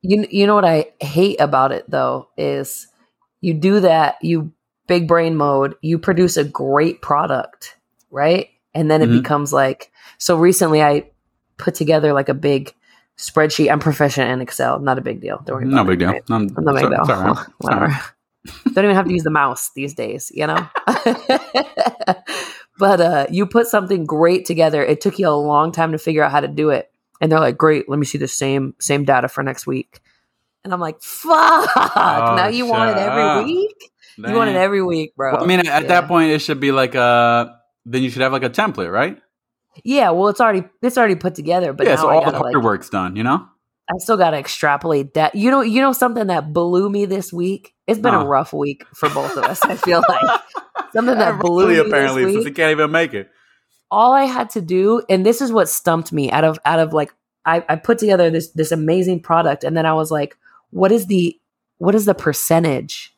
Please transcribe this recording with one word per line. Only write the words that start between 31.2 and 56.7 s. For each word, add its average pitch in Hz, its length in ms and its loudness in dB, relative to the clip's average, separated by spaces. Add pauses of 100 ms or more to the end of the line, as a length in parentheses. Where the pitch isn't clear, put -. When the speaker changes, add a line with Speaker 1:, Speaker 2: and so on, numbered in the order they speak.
Speaker 2:
Oh, 175 600 0
Speaker 1:
now 185 120 0
you 240 180 -4
want 226 240 0
it 214 40 -2
Speaker 2:
shut 202 140 -2
Speaker 1:
every 151 140 0
Speaker 2:
up. 156 240 0
Speaker 1:
week?" 370 440 -4 (260)
You 208 180 -6
want 226 160 2
it 190 40 -4
Speaker 2:
Dang. 185 80 2
Speaker 1:
every 196 200 0
week, 160 320 -4
bro. 135 200 -4
Speaker 2:
Well, 147 100 -2
I - 20 0
mean, 180 140 2
at 156 260 0
that 180 160 2
Speaker 1:
Yeah. - 60 -10
Speaker 2:
point, 165 240 2
it 151 80 0
should 143 180 -4
be 139 140 0
like, 131 240 0
uh, 120 500 4 (400)
then 127 160 -4
you 127 80 -2
should 127 120 -4
have, 131 100 0
like, 131 100 -2
a 131 80 -2
template, 165 420 -4
right? 143 240 -2 (680)
Speaker 1:
Yeah, 247 260 2
well, 185 180 2
it's 208 120 -2
already, 202 240 2 (180)
it's 254 160 0
already 214 180 2
put 170 200 -6
together, 160 360 -2
but - 140 0
Speaker 2:
Yeah, 156 80 4
Speaker 1:
now 156 80 2
Speaker 2:
so 160 60 2
Speaker 1:
I 147 60 4
Speaker 2:
all 165 60 6
the - 120 -4
Speaker 1:
gotta, 151 60 -6
Speaker 2:
hard 123 180 -2
Speaker 1:
like, 120 80 2
Speaker 2:
work's 101 260 -2
done, 92 260 -4
you 110 60 -4
know? 143 240 -2 (420)
Speaker 1:
I 180 100 -6
still 220 180 -2
gotta 165 220 2
extrapolate 143 760 -2
that. 156 220 0
You 220 160 2
know, 277 100 2
you 226 180 0
know 269 120 2
something 233 340 -2
that 156 260 -2
blew 180 380 0
me 202 160 -2
this 190 260 -6
week? 185 420 -6 (120)
It's 220 140 -2
been 233 140 2
a - 60 0
Speaker 2:
Huh. 139 60 -2
Speaker 1:
rough 143 260 0
week 143 320 -6 (100)
for 151 160 -4
both 139 260 -4
of - 80 -2
us, - 200 -2
I 285 120 -2
feel - 280 2
Speaker 2:
<laughs> - 40 2
Speaker 1:
like. - 320 0 (520)
Something 240 260 0
that 196 100 2
Speaker 2:
Everybody 175 200 -2
Speaker 1:
blew 180 200 4
me 175 100 4
Speaker 2:
apparently, 139 460 2
Speaker 1:
this 196 100 0
Speaker 2:
since 220 100 0
Speaker 1:
week. 147 80 -6
Speaker 2:
it - 40 -12
can't 160 140 2
even 151 220 2
make 160 220 0
it. 98 140 -10 (640)
Speaker 1:
All 226 220 4
I 269 120 4
had 254 260 -4
to 214 100 -6
do, 185 480 2
and 190 180 2
this 233 160 2
is 240 100 -2
what 185 160 2
stumped 165 440 -2
me 143 180 -2
out 156 140 2
of, 160 200 0
out 165 140 2